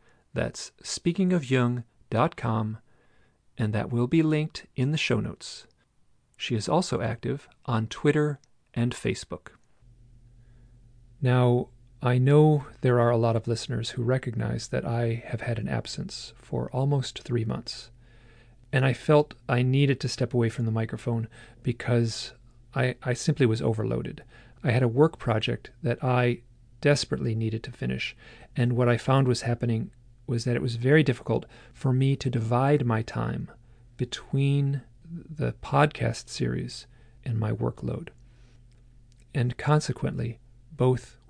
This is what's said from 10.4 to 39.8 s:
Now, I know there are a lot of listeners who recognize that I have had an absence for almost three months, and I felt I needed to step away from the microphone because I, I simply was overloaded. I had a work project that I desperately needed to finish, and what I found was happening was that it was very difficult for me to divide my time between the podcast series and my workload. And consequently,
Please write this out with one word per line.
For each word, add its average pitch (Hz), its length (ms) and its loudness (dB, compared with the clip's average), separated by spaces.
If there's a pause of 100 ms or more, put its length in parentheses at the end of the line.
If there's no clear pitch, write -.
Now, 123 480 4 (320)
I 127 160 4
know 147 480 6 (160)
there 123 180 4
are 120 120 4
a 120 60 4
lot 117 200 2
of 110 100 -2
listeners 117 440 -4
who 123 120 -4
recognize 117 640 -2
that 127 160 -2
I 117 440 -2
have 117 120 -6
had 117 180 -4
an 104 120 -6
absence - 640 -8
for - 360 -6
almost 135 520 -2
three 117 220 -2
months, - 460 -8 (800)
and 131 100 2
I 135 80 4
felt - 440 2 (120)
I 123 140 2
needed 135 400 2
to 131 80 -2
step - 240 -4
away 117 160 2
from 117 160 -4
the 113 60 0
microphone 113 580 -4 (320)
because 117 720 -2 (420)
I, 127 280 0
I 127 100 -2
simply 139 320 2
was 113 160 2
overloaded. 110 640 -2 (400)
I 135 60 2
had 127 120 4
a 123 60 2
work 143 280 2
project 117 540 -2 (100)
that 120 220 -2
I 123 380 2 (400)
desperately 139 540 0
needed 113 280 -2
to 123 80 -12
finish, 127 460 -6 (360)
and 123 200 0
what 120 160 2
I 120 80 4
found 131 320 2
was 123 140 0
happening 117 480 -2 (360)
was 117 160 -4
that 120 140 0
it - 40 0
was 117 140 -4
very 135 280 4
difficult 120 420 0 (280)
for 131 200 0
me 135 240 2
to - 120 -4
divide 123 560 2
my 113 160 2
time - 480 -6 (460)
between 139 840 0 (480)
the 135 320 -4
podcast 143 640 0
series - 600 -6 (360)
and 113 160 -2
my 110 120 -2
workload. 113 580 -6 (1300)
And 123 220 0
consequently, 131 800 -2 (360)